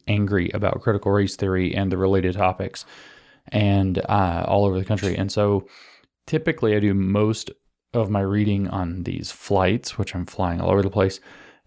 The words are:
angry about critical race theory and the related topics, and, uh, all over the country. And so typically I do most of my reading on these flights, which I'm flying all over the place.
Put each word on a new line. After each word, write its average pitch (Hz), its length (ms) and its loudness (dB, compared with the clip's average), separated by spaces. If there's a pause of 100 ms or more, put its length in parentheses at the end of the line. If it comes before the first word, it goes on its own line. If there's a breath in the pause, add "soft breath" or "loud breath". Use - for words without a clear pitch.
angry 101 460 2
about - 260 -2
critical 101 320 0
race 101 240 2
theory 92 380 0
and 95 180 0
the 92 60 -2
related 95 360 2
topics, 92 520 -2 (640 loud breath)
and, 101 500 2 (100)
uh, 87 400 0
all 101 160 2
over 95 140 2
the 95 80 -2
country. 98 320 -2
And 101 120 -2
so 101 380 0 (580 loud breath)
typically 156 480 0
I 104 60 4
do 101 140 4
most 104 560 0 (420)
of 113 160 0
my 101 120 0
reading 98 480 0
on 90 340 -6
these 90 280 -6
flights, 98 680 0
which - 160 -6
I'm 90 100 -4
flying 87 380 -4
all 87 80 0
over 98 100 4
the 95 80 0
place. 95 320 0 (460 loud breath)